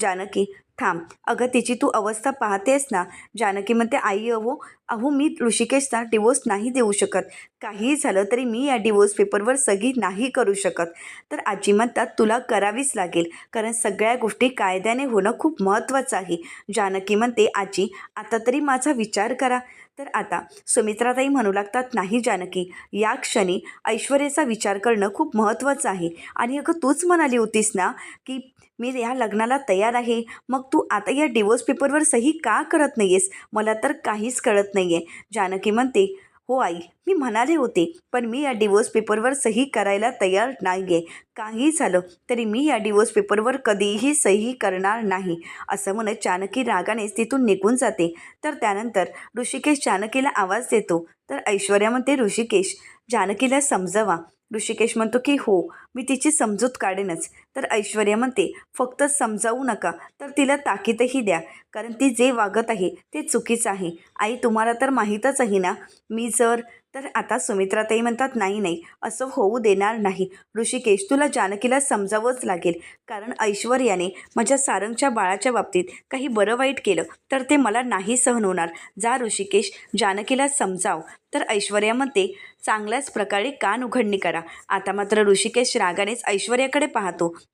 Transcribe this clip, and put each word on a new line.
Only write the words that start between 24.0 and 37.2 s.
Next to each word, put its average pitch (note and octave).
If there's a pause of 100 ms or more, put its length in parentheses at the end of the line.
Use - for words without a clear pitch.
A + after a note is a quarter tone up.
विचार G#3+
करणं G#3
खूप D4+
महत्त्वाचं A#3
आहे. F3 (260)
आणि B3
अगं, E4
तूच C#4+
म्हणाली E4
होतीस A3
ना F#3+ (360)
की C4 (400)
मी A#3+ (100)
या A#3
लग्नाला A3+ (120)
तयार G#3
आहे, A#3 (260)
मग C4 (100)
तू D4+
आता G#3
या D4
डिव्होर्स A3+
पेपरवर C#4
सही C4+ (140)
का B3
करत D4+
नाहीयेस? F#3+ (240)
मला G#3+
तर B3+ (120)
काहीच G#3+
कळत G3+
नाहीये." F3 (340)
जानकी F#3+
म्हणते, A3+ (440)
"हो B3
आई, G3 (320)
मी F#4+
म्हणाले B3+